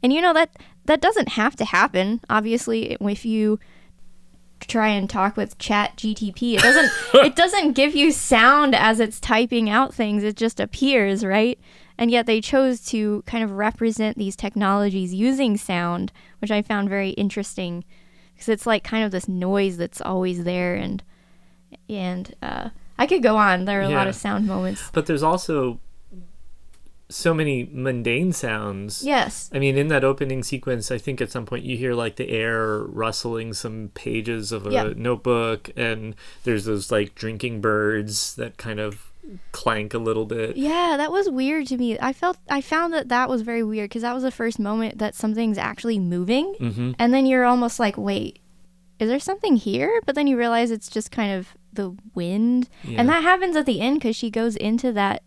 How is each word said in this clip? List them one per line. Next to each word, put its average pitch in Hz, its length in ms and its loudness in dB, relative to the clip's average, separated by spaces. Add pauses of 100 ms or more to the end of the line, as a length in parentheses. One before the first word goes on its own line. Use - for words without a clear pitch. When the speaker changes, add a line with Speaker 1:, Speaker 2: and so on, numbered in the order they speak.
Speaker 1:
And, 254 100 6
you 311 100 4
know, 349 120 6
that, 320 160 4 (340)
that 302 160 4
doesn't 349 300 2
have - 260 0
to 220 80 -2
happen. 190 560 2 (100)
Obviously, 226 680 2
if 202 260 -2
you 214 320 2 (1000)
try 220 280 0
and 202 200 0
talk - 280 0
with 208 220 -4
Chat - 380 0
G 214 180 -2
T 208 160 -4
P, 233 260 -2
it 196 60 4
doesn't, 262 280 6 (240)
Speaker 2:
<laughs> - 0 - (120)
Speaker 1:
it 302 100 2
doesn't 349 360 4
give 285 240 4
you 294 160 6
sound 269 640 6
as 220 260 4
it's 220 180 0
typing 226 520 2
out 247 240 2
things. 208 280 0
It 208 140 -2
just 226 240 -2
appears, 208 640 2
right? 214 340 2 (380)
And 233 140 2
yet 240 160 4
they 226 140 4
chose 262 460 2
to 214 400 -2
kind 226 160 -2
of 208 100 -2
represent 214 680 -2
these 196 180 -4
technologies 196 800 0
using 240 420 2
sound, 175 560 -2 (280)
which 214 100 -4
I 208 120 2
found 202 260 -2
very 196 220 -2
interesting, 190 720 -4 (520)
'cause - 120 -8
it's, 214 180 0
like, 220 180 2
kind 220 200 -2
of 208 60 -2
this 185 160 -4
noise 190 500 0
that's 170 240 -8
always 185 440 -2
there. 180 320 -2
And, 196 260 -6 (840)
and, 185 520 -6
uh, - 280 -8 (320)
I - 60 4
could 359 160 2
go 214 140 6
on. 190 280 4
There 202 160 0
are - 20 2
a 196 60 2
lot 196 160 2
Speaker 2:
Yeah. 190 40 0
Speaker 1:
of 190 80 -4
sound 208 320 -2
moments. 190 440 -4
Speaker 2:
But 156 140 0
there's 151 160 0
also 156 560 0 (1300)
so - 220 0
many 143 400 0
mundane 127 600 0
sounds. 104 680 -6
Speaker 1:
Yes. 269 520 -2
Speaker 2:
I 139 40 -2
mean, 135 200 2
in 143 100 2
that 139 160 4
opening 135 380 0
sequence, 123 480 -4
I 123 80 -4
think 131 240 -6
at 107 100 -4
some 117 140 -6
point 123 180 -8
you 131 120 -6
hear, 123 180 -2
like, 117 220 -4
the 127 120 -6
air 110 520 0
rustling 113 760 -4
some 110 400 -8
pages 113 580 -4
of 101 140 -6
a 104 40 -4
Speaker 1:
Yeah. 107 240 0
Speaker 2:
notebook, 117 800 -2
and 110 400 -4 (300)
there's 110 220 0
those, 104 260 -4
like, 104 220 0
drinking 113 480 -6
birds 107 760 0
that 117 220 -10
kind 110 200 -8
of 104 320 -8 (420)
clank 107 420 -2
a 120 40 -2
little 110 280 -2
bit. 113 300 -4
Speaker 1:
Yeah, 320 420 0
that 302 140 -2
was 392 180 0
weird 269 380 -2
to 262 100 -2
me. 240 220 0
I 262 120 -2
felt, 349 240 -2 (140)
I 277 100 0
found 330 320 -2
that 294 160 -2
that 247 220 0
was 247 120 0
very 233 200 -2
weird, 214 280 -4
'cause 226 120 -6
that 240 120 -4
was 254 80 -4
the 254 80 0
first 233 280 -4
moment 220 400 -2
that 214 160 -4
something's 220 440 -2
actually 220 400 -2
moving. 190 640 0
Speaker 2:
Mm-hmm. 120 380 -2
Speaker 1:
And 240 160 4
then 269 120 4
you're 254 180 4
almost 240 340 2
like, 214 180 0
"Wait, 202 420 -4 (600)
is 220 100 0
there 262 100 0
something 381 380 0
here?" 262 480 0
But 269 100 0
then 294 120 0
you 269 100 2
realize 233 340 2
it's 220 180 -6
just - 220 -6
kind 208 220 -2
of 185 160 -6 (240)
the 190 220 -6 (200)
wind. 220 540 0 (160)
Speaker 2:
Yeah. 127 160 -2
Speaker 1:
And 240 100 6
that 320 120 4
happens 359 340 2
at 302 100 2
the 220 140 0
end, 262 200 0
'cause 226 160 -2
she 226 140 -6
goes 226 260 -2
into 233 360 0
that 202 340 0